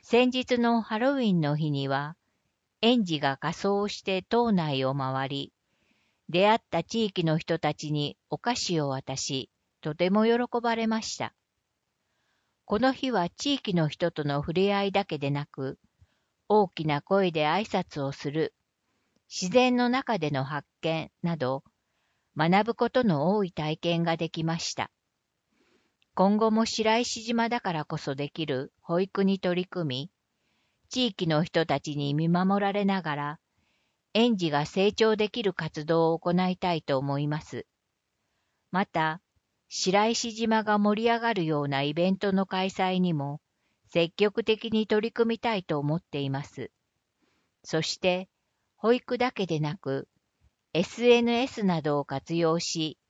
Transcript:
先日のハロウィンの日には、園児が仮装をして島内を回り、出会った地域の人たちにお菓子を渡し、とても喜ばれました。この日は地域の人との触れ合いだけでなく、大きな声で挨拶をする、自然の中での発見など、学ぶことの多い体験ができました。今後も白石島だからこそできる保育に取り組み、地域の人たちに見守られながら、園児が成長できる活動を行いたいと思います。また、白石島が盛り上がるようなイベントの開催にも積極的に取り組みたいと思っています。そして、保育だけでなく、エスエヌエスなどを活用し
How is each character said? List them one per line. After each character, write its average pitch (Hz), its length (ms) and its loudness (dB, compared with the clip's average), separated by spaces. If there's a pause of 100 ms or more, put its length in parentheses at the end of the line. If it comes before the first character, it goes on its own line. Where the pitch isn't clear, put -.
先 247 300 4
日 254 280 0
の 233 220 2
ハ 214 180 -4
ロ 262 140 2
ウ 277 60 -2
ィ 220 140 2
ン 170 60 4
の 147 160 0
日 151 160 -2
に 139 160 -2
は、 143 300 -4 (640)
園 233 240 4
児 156 160 -2
が 139 160 0
仮 180 160 -4
装 202 260 0
を 208 80 -2
し - 140 -10
て 190 220 -2
島 233 280 2
内 151 320 2
を 131 100 0
回 135 360 -2
り、 139 240 -8 (760)
出 185 220 4
会 226 80 4
っ - 20 -2 (100)
た 170 140 -2
地 226 220 -2
域 190 180 -2
の 160 140 2
人 160 220 -2
た 151 140 0
ち 151 200 -6
に 147 240 -4 (120)
お 151 80 -6
菓 240 200 -2
子 165 240 -2
を 139 80 -2
渡 135 260 -6
し、 135 340 -6 (300)
と 156 160 -6
て 175 140 2
も 214 160 4
喜 240 360 0
ば 233 140 -2
れ 226 120 -2
ま 220 140 -2
し - 140 -8
た。 - 180 -10 (1300)
こ 202 140 -2
の 262 120 4
日 262 200 -4
は 175 180 0
地 - 260 -2
域 220 180 -4
の 165 140 2
人 170 240 -2
と 147 140 -6
の 143 140 0
触 151 140 -6
れ 190 200 2
合 202 120 0
い 196 60 -2
だ 202 140 0
け 156 120 -6
で 139 140 -4
な 143 140 -4
く、 135 340 -8 (720)
大 208 180 4
き 160 180 -8
な 147 160 0
声 190 300 2
で 156 140 0
挨 175 180 0
拶 180 400 -4
を 139 80 -2
す - 180 -8
る、 151 240 -2 (760)
自 185 240 -6
然 247 240 4
の 247 100 2
中 240 320 -2
で 151 100 0
の 135 140 -2
発 143 240 -8 (140)
見 160 280 -2 (120)
な 170 160 -2
ど、 131 260 -2 (720)
学 185 300 4
ぶ 233 80 -2
こ 233 140 0
と 254 140 2
の 175 320 2
多 214 80 2
い 175 100 -4
体 156 240 -4
験 170 260 0
が 165 140 0
で 165 120 -4
き 160 140 -6
ま 165 160 -2
し - 160 -6
た。 - 160 -4 (1200)
今 202 220 4
後 220 140 4
も 220 140 2
白 220 340 2
石 233 240 -4
島 233 260 0
だ 240 100 -2
か 185 140 -4
ら 151 120 -2
こ 160 120 -6
そ 143 160 -4
で 143 160 -4
き 160 160 -6
る 139 260 -4 (100)
保 170 180 0
育 196 240 0
に 190 160 4
取 180 240 0
り 185 40 -6
組 147 420 -4
み、 - 20 -20 (800)
地 247 180 0
域 190 180 -4
の 160 180 4
人 165 220 0
た 139 140 0
ち 151 160 -8
に 143 180 -2
見 160 160 2
守 190 320 2
ら 196 100 0
れ 202 140 0
な 196 160 2
が 156 140 -4
ら、 147 240 -6 (720)
園 226 240 4
児 170 140 0
が 147 160 2
成 196 240 2
長 220 240 2
で 208 140 0
き 240 120 -6
る 196 120 0
活 156 320 -6
動 165 280 4
を 165 60 -2
行 175 140 -2 (140)
い 180 80 0
た 180 200 -2
い 156 80 -4
と 135 160 0
思 139 180 -2
い 147 100 -2
ま 151 140 -4
す。 - 240 -12 (1040)
ま 190 160 -2
た、 156 360 -2 (480)
白 202 400 2
石 233 240 -2
島 220 280 0
が 208 160 2
盛 208 280 2
り 233 40 4
上 226 100 2
が 233 140 0
る 180 120 0
よ 151 180 0
う 143 40 -2
な 139 140 0
イ 147 140 -2
ベ 180 160 2
ン 190 60 0
ト 202 140 0
の 190 140 2
開 190 240 -4
催 185 300 0
に 180 160 2
も 143 260 -6 (480)
積 170 260 0
極 208 280 0
的 220 260 -2
に 220 160 0
取 214 220 0
り 226 40 -4
組 233 180 0
み 226 100 -2
た 233 160 -2
い 185 80 -4
と 151 160 -2
思 147 160 0
っ 175 40 -2
て - 200 -8
い 139 100 -2
ま 135 140 -4
す。 - 260 -12 (920)
そ 160 180 -2
し - 160 -6
て、 185 320 -2 (480)
保 226 160 2
育 247 240 -2
だ 240 140 0
け 190 160 -4
で 160 120 -2
な 151 180 -2
く、 135 300 -6 (640)
エ 175 100 0
ス 233 240 0
エ 240 160 8
ヌ 240 80 2
エ 233 160 0
ス - 160 -6
な 175 180 2
ど 147 180 0
を 143 60 -4
活 139 300 -6
用 170 240 2
し 160 400 -4 (100)